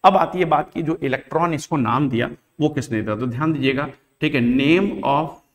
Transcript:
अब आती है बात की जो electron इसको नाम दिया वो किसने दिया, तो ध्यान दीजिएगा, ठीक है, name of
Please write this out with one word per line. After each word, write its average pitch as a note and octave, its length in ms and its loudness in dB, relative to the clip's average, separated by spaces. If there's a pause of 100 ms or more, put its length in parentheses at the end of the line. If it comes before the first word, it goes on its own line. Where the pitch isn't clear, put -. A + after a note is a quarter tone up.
अब F#3+ 120 8
आती E3+ 220 0
है F3+ 80 2
बात D#3 280 0
की E3+ 80 -6
जो D#3+ 200 -4
electron D#3 520 -2
इसको D3 240 -4
नाम B2+ 320 0
दिया A#2+ 200 -2 (300)
वो D3+ 100 2
किसने A2+ 320 -4
दिया, G#2+ 140 -4
तो B2 100 -4
ध्यान C#3+ 260 -2
दीजिएगा, C3+ 360 -2 (320)
ठीक D3+ 140 0
है, B2+ 80 2
name C#3 500 4 (140)
of D3 240 0 (240)